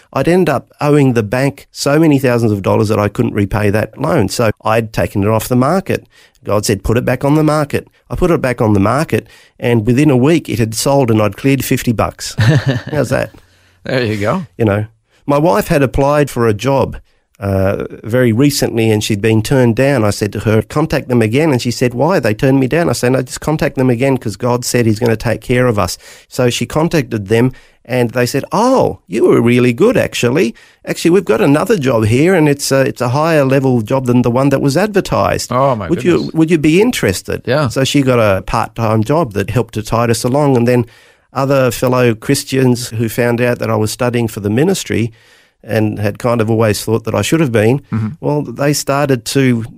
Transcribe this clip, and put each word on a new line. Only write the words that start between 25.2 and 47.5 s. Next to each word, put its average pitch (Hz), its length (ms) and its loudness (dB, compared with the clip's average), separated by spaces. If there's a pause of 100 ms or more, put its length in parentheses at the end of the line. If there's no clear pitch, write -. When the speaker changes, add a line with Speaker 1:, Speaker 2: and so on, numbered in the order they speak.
Speaker 1:
care 127 260 0
of 113 120 0
us." 92 180 -2 (300)
So 123 240 0
she - 160 -4
contacted 120 600 -2
them, 117 240 2 (320)
and 120 280 -2
they 123 160 0
said, 135 240 -4
"Oh, 208 560 0
you 214 200 0
were 131 140 4
really 123 320 2
good, 190 240 2
actually. 127 560 0 (320)
Actually, 170 260 -2
we've 190 220 2
got 226 80 0
another 185 360 2
job 123 280 0
here, 139 300 2
and 156 120 4
it's 143 240 -2
a, 135 100 4
it's 123 200 -4
a 120 80 0
higher 151 340 0
level 131 380 2
job 131 240 -2
than 120 160 4
the 120 100 0
one 131 180 2
that 135 120 0
was 135 160 0
advertised. 147 720 0
Speaker 2:
Oh, 131 240 0
my 101 140 -6
Speaker 1:
Would 175 140 -2
you, 170 140 2
Speaker 2:
goodness. 143 180 -6
Speaker 1:
would 160 160 2
you 170 80 2
be 156 220 4
interested?" 104 640 -2
Speaker 2:
Yeah. 131 240 0
Speaker 1:
So 135 140 -2
she 143 200 2
got 127 160 2
a 98 240 2
part-time 110 600 -2
job 139 300 0
that 101 160 -4
helped 113 240 -2
to 110 80 -6
tide 117 300 0
us 113 120 -2
along, 139 340 2
and 117 100 2
then 120 180 2 (480)
other 135 380 2
fellow 127 420 2
Christians 127 760 0
who 113 200 -4
found 117 320 0
out 123 180 0
that 110 100 -4
I 113 80 0
was 107 120 0
studying 120 380 -2
for 107 140 -10
the 101 80 -2
ministry 117 640 -2 (520)
and 107 360 -2
had 101 200 -4
kind 120 220 0
of 107 80 -2
always 110 340 0
thought 113 220 -2
that 110 100 -4
I 104 60 0
should 160 180 0
have 147 140 0